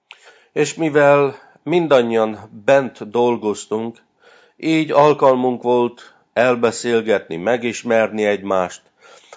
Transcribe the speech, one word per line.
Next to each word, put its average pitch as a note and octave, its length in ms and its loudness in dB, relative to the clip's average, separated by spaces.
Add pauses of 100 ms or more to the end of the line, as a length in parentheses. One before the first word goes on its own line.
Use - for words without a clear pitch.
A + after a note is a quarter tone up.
(520)
És D3 220 -4
mivel C#3+ 640 2 (280)
mindannyian A#2+ 760 0 (260)
bent B2+ 440 0
dolgoztunk, A2+ 880 -4 (600)
így D#3 340 -2
alkalmunk C3 720 2
volt A#2+ 500 -2 (200)
elbeszélgetni, A2+ 1000 0
megismerni A2 920 -2
egymást. F#2+ 560 -2 (560)